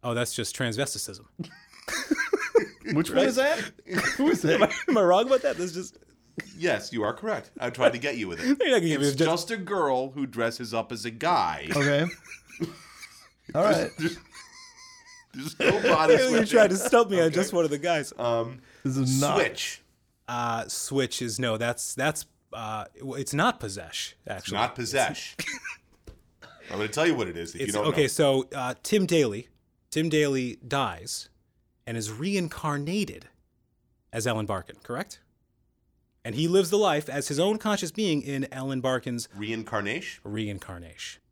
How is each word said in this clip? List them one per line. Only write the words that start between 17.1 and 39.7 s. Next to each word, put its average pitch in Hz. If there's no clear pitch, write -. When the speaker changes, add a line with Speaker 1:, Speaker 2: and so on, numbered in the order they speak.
Speaker 1:
me 190
on 165
Speaker 3:
Okay. 156
Speaker 1:
Just 190
One 170
of 151
the 143
Guys. 156
Speaker 3:
Um, 120
Speaker 2:
This 131
is 131
not 143
Speaker 3:
Switch. -
Speaker 1:
Uh, 117
Switch -
is, 110
no, 117
that's, 117
that's, 147
uh, 110
w-, 131
it's 127
not 208
Possession, 92
Speaker 3:
It's 101
Speaker 1:
actually. 95
Speaker 3:
not 120
Possession. 120
Speaker 1:
<laughs> -
Speaker 3:
I'm 95
gonna 104
tell 147
you 170
what 110
it 85
is 85
if -
you -
Speaker 1:
It's, 101
Speaker 3:
don't 107
Speaker 1:
okay, 151
Speaker 3:
know. 135
Speaker 1:
so, 135
uh, 127
Tim 202
Daly, 127
Tim 160
Daly 139
dies 117
and 117
is 107
reincarnated 160
as 113
Ellen 110
Barkin, 95
correct? -
And 113
he 156
lives 180
the 202
life 156
as 143
his 143
own 202
conscious 208
being 165
in 135
Ellen 131
Barkin's 123
Speaker 3:
Reincarnation? 110